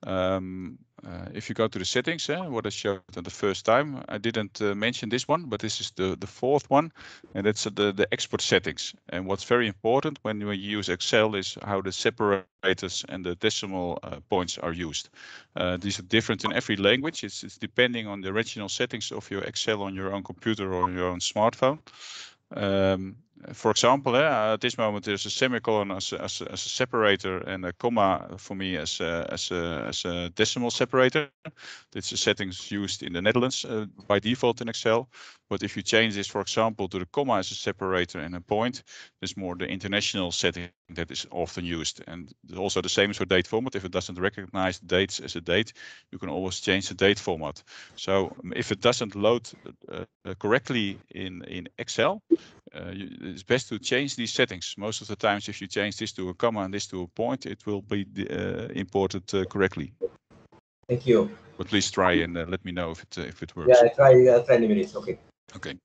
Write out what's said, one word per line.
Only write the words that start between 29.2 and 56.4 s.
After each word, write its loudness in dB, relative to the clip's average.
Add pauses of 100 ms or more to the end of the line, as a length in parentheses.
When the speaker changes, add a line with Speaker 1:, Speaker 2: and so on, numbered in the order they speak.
Speaker 1:
as -6
a, -2
as -6
a -4
decimal 0
separator. 2 (640)
That's -8
the -4
settings -2
used -4
in -8
the -2
Netherlands, 2
uh, -4 (200)
by 4
default 0
in -6
Excel. 2 (400)
But -2
if -4
you -6
change 4
this, -4
for -4
example, 0
to -4
the -4
comma 0
as 0
a -10
separator -2
and -8
a -8
point, -2 (380)
there's -8
more -6
the -6
international -2
setting 0 (240)
that -6
is -8
often -6
used. -6
And -14 (240)
also -2
the -2
same 4
is -6
for 0
date 4
format. -2
If -6
it -8
doesn't -4
recognize -2
dates 2
as -8
a -6
date, 0 (380)
you -14
can -8
always -4
change 2
the -8
date 4
format. -6 (320)
So, 0
um, -10
if -2
it -4
doesn't 2
load, 2 (440)
uh, -8 (200)
uh, -8
correctly 0 (160)
in, -10
in -12 (100)
Excel, 0 (520)
uh, -12
you, -10 (120)
it's -10
best 2
to -6
change 0
these -4
settings. 0
Most -6
of -16
the -6
times, 0
if -10
you -10
change -2
this -6
to -4
a -6
comma 2